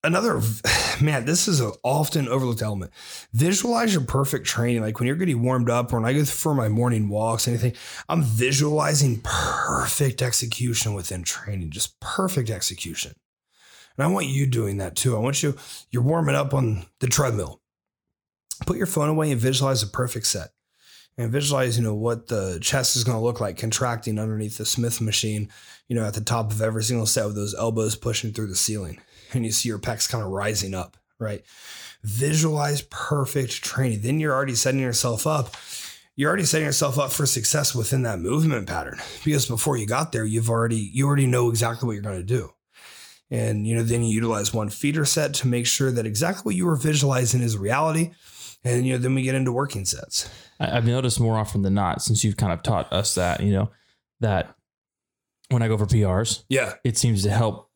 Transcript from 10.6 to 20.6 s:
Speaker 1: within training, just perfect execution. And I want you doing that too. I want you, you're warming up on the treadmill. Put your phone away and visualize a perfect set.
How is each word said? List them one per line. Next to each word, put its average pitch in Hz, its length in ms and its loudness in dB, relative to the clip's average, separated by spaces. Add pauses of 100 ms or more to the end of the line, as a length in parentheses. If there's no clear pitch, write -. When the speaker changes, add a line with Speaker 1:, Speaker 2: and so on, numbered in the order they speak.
Speaker 1:
within 90 280 -8
training, 95 460 -6
just - 300 -6
perfect 151 500 -2
execution. - 640 -6 (840)
And 135 80 0
I 156 40 4
want 180 180 2
you 135 220 2
doing 107 300 0
that 95 180 -6
too. 123 200 2
I 107 40 0
want 139 240 0
you, 143 120 0 (360)
you're 123 120 0
warming 147 320 4
up 139 180 0
on 113 340 0 (120)
the 131 80 0
treadmill. 113 540 0 (1040)
Put 180 120 0
your 190 100 0
phone 147 220 0
away 156 220 2
and 123 100 0
visualize 131 420 2
a 104 40 -4
perfect 120 400 -4
set. 87 220 -4 (680)